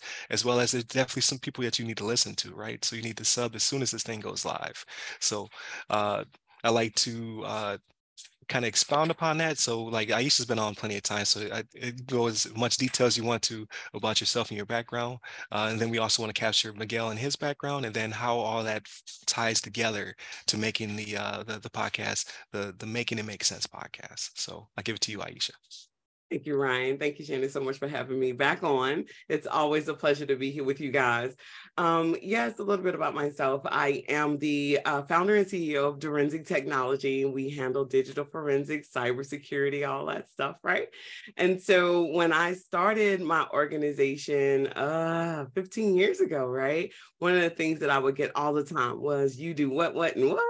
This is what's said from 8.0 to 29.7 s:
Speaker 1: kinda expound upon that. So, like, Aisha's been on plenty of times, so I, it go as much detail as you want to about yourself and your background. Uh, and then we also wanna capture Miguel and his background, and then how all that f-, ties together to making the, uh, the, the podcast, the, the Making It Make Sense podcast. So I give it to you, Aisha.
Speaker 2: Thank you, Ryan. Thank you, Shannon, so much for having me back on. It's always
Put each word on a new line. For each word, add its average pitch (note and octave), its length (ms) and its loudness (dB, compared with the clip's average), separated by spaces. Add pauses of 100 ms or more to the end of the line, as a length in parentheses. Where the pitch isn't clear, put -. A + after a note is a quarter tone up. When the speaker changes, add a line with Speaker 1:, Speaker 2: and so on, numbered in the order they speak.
Speaker 1:
kinda A#2+ 200 0
expound D3 420 4
upon D#3+ 300 0
that. D#3+ 180 0
So, A#2 240 0
like, A2+ 280 -2
Aisha's B2 360 2
been A2+ 140 0
on G#2+ 160 0
plenty G#2 220 -4
of G2+ 40 -6
times, G#2 280 0
so G#2 220 0
I, A2 120 -4 (100)
it B2 320 -10
go A#2+ 220 2
as G#2+ 280 0
much A2+ 220 2
detail B2+ 300 2
as A2+ 100 4
you A#2 60 -2
want A#2 180 0
to A2 260 -4 (280)
about A2 240 0
yourself A#2 320 0
and G#2+ 60 -8
your G2+ 100 -8
background. A#2+ 500 -4 (340)
Uh, G#2+ 200 0
and A2 100 -2
then A2+ 80 0
we A2+ 80 0
also A2+ 240 2
wanna G#2+ 120 -4
capture A2 380 0
Miguel A2 380 -2
and G#2+ 80 -4
his C3+ 180 -2
background, C#3+ 520 -4
and G#2+ 80 -6
then A2 160 -2
how A#2+ 260 0
all A2+ 260 0
that G#2+ 220 -4
f-, - 160 -16 (240)
ties A2+ 360 2
together G#2 540 -4 (300)
to A2 140 0
making G#2+ 360 -2
the, G#2 220 -6
uh, G2+ 240 -6
the, G#2+ 160 -8
the G#2 140 -12
podcast, - 580 -4 (220)
the, G2+ 260 -8
the - 80 -12
Making A2+ 320 -6
It G#2+ 80 -6
Make G#2 180 -12
Sense - 220 -2
podcast. - 720 -12
So F#2+ 320 -10 (100)
I G2+ 60 -8
give A2 140 -4
it - 40 -4
to G#2+ 100 -4
you, G#2 60 -8
Aisha. - 360 -6 (800)
Speaker 2:
Thank - 160 -6
you, C#3+ 120 0
Ryan. C3 380 2
Thank D3 220 -2
you, D#3 40 -12
Shannon, C3+ 280 -2
so C#3 100 -4
much C#3 160 -4
for C#3 100 -6
having C3+ 320 -4
me B2+ 120 2
back C#3 320 2
on. C#3+ 420 2 (240)
It's D#3 160 0
always D3+ 420 2